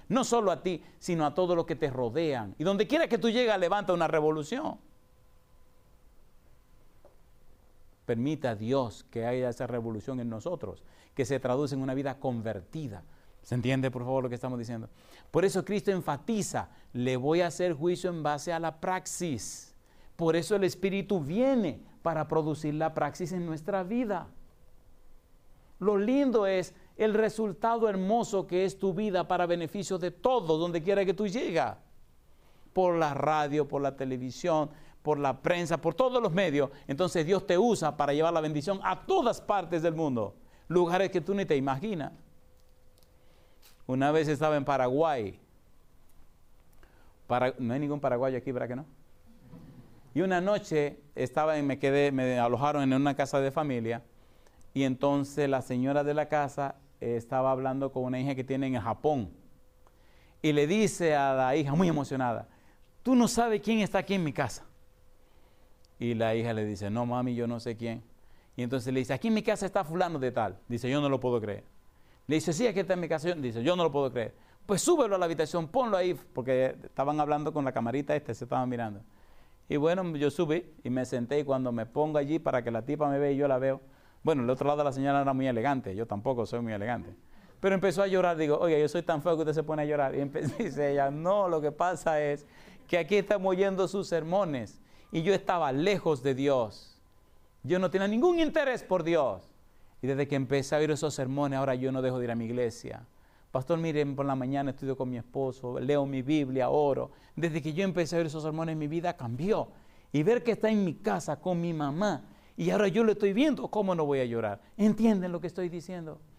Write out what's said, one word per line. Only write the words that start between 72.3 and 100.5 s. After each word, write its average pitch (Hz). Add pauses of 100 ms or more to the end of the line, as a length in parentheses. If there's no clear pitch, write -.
dice, 160
"Sí, 220
aquí 190
está 180
en 180
mi 165
casa". 160
Dice, 120
"Yo 170
no 180
lo 156
puedo 139
creer". 117 (320)
"Pues 202
súbelo 277
a -
la 180
habitación, 160
ponlo 233
ahí", 180 (200)
porque 127
estaban 147
hablando 147
con 151
la 135
camarita 131
esta, 143
se 120
estaban 127
mirando. 113 (680)
Y 147
bueno, 170
yo 143
subí 160 (180)
y 127
me 127
senté, 123
y 147
cuando 131
me 113
pongo 151
allí 147
para 135
que 117
la 113
tipa 147
me 139
vea 143
y 135
yo 143
la 131
veo, 135 (420)
bueno, 143
el 120
otro 131
lado 147
de 147
la 143
señora 139
era 139
muy 131
elegante, 120
yo 113
tampoco 113
soy 120
muy 113
elegante. 110 (460)
Pero 190
empezó 185
a 196
llorar, 180
digo, 156
"Oiga, 170
yo 147
soy 175
tan 156
feo 170
que 156
usted 151
se 151
pone 151
a -
llorar". 147
Y 139
empe-, 143
<laughs> 147
dice 147
ella, 139
"No, 180
lo 160
que 147
pasa 165
es 147 (400)
que 180
aquí 170
estamos 196
oyendo 190
sus 190
sermones 160 (280)
y -
yo 196
estaba 175
lejos 151
de 135
Dios. 131 (600)
Yo 170
no 185
tenía 196
ningún 339
interés 285
por 180
Dios. 143 (480)
Y 123
desde 135
que 143
empecé 135